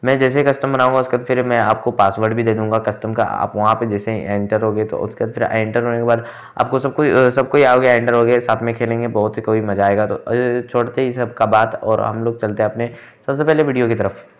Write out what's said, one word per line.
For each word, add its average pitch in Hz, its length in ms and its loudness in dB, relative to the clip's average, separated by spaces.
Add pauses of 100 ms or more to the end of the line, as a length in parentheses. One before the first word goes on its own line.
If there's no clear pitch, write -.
मैं 131 140 2
जैसे 131 200 2
ही 147 60 2
कस्टम 135 280 0
बनाऊँगा 131 280 2
उसके 127 160 -2
बाद 123 100 -4
फिर 127 160 0
मैं 120 160 0
आपको 110 320 0
पासवर्ड 110 440 2
भी 117 80 -2
दे 113 120 2
दूँगा 110 240 0
कस्टम 110 360 -4
का। 117 80 0
आप - 340 -4
वहाँ 107 180 2
पे 110 120 -4
जैसे 113 260 -4
ही 110 80 -4
एंटर 101 420 -2
होगे 107 220 0
तो - 120 -6
उसके - 280 -4
बाद 117 100 -8
फिर 117 80 -2
एंटर 110 420 -2
होने 120 120 -2
के 117 60 -2
बाद 117 220 2 (340)
आपको - 200 0
सबको, 135 240 -2
अ, 127 280 4
सबको 131 280 0
ही 143 60 6
आओगे, 127 240 4
एंटर 120 260 2
होगे, 120 260 4
साथ 117 220 -2
में 117 120 -2
खेलेंगे, 117 340 -2
बहुत 107 280 -2
ही 117 60 -6
कोई 110 180 0
मज़ा 101 260 0
आएगा। 101 200 2
तो, 101 80 -4
अ, 123 460 -2
छोड़ते 120 420 -2
ही 127 100 -2
सब 123 220 -4
का 113 120 0
बात 110 380 2
और 107 160 2
हम 110 240 -4
लोग 117 160 -2
चलते 104 220 -2
हैं 107 80 2
अपने 117 200 -6 (360)
सबसे 139 180 -2
पहले 156 180 2
वीडियो 127 260 0
की 117 60 2
तरफ। 98 320 -4 (140)